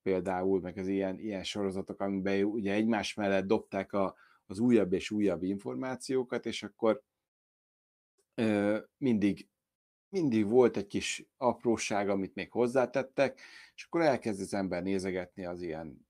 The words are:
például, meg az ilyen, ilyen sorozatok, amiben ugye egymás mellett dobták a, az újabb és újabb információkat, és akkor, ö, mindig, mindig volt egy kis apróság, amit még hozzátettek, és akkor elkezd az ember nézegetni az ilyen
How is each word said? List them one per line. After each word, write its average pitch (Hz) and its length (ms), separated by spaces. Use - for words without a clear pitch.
például, 92 600
meg 90 160
az 95 100
ilyen, 95 320
ilyen 101 240
sorozatok, 98 580
amiben 98 420
ugye 101 300
egymás 110 400
mellett 98 320
dobták 98 480
a, 98 220
az 98 140
újabb 110 340
és - 180
újabb 101 320
információkat, 127 1040
és 110 180
akkor, 107 400
ö, 107 420
mindig, 104 520
mindig 123 380
volt 117 300
egy 101 100
kis - 380
apróság, 110 720
amit 98 260
még 90 160
hozzátettek, 123 880
és - 100
akkor 170 160
elkezd 117 400
az 95 120
ember 90 300
nézegetni 92 640
az 87 160
ilyen 80 480